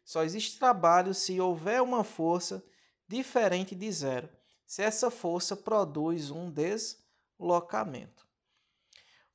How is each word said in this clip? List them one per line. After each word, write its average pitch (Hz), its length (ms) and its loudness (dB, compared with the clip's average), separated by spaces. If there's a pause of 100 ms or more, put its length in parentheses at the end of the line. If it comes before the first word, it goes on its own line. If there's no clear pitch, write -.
Só 160 200 -2
existe 190 340 -4
trabalho 185 560 6
se 185 240 -4
houver 185 440 0
uma 247 200 0
força 175 640 -2 (460)
diferente 202 640 0
de 208 160 -6
zero, 139 380 -4 (360)
se - 160 -8
essa 220 300 0
força 180 420 -4
produz 160 800 0
um 170 180 -8
deslocamento. 175 1800 -4 (1080)